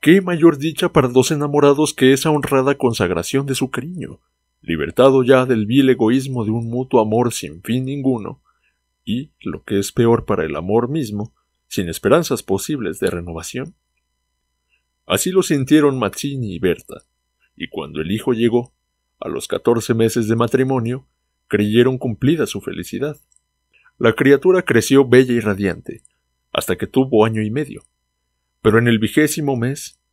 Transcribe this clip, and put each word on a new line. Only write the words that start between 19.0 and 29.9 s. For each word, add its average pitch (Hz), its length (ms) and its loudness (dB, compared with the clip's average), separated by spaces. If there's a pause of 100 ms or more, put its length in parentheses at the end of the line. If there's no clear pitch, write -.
a - 80 -10
los - 200 -8
catorce 117 480 0
meses 113 320 0
de 117 80 0
matrimonio, 127 720 -2 (400)
creyeron 117 500 2
cumplida 131 480 -2
su 101 160 -8
felicidad. 98 560 -8 (840)
La 113 120 4
criatura 139 480 4
creció 131 440 4
bella 127 280 6
y 117 80 0
radiante, 101 640 -4 (500)
hasta - 240 -2
que - 100 -8
tuvo 131 380 2
año 110 160 -4
y 107 100 -4
medio, 143 320 -8 (800)
pero 110 180 4
en 113 80 0
el 117 100 2
vigésimo 139 600 0
mes 120 420 -8 (140)